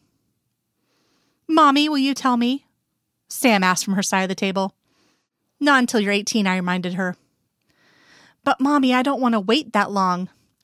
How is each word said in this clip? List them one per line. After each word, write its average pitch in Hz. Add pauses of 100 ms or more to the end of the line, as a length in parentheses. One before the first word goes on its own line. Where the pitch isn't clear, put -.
(1500)
"Mommy, 302
will 302
you 269
tell 254
me?" 240 (600)
Sam 208
asked 185
from 196
her 196
side 190
of 185
the 185
table. 190 (840)
"Not 285
until 247
you're 202
eighteen," 202
I 185
reminded 180
her. 185 (1300)
"But, 285
Mommy, 269
I 254
don't 262
want 240
to 226
wait 233
that 202
long," 185 (360)